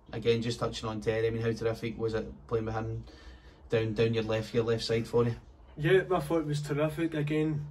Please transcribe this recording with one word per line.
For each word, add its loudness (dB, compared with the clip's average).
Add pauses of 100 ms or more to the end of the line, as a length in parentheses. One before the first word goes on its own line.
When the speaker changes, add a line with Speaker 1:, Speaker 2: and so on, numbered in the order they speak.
(120)
Speaker 1:
again, 2
just -4
touching -4
on -4
Terry, 0
I 2
mean, -2
how 2
terrific -2
was -2
it -4 (160)
playing -2
with -4
him -4 (680)
down, 2
down 4
your 0
left, -2
your 4
left 0
side 0
for 4
you? 0 (440)
Speaker 2:
Yeah, 6 (100)
I 4
thought 2
it -2
was -2
terrific. 0
Again, 0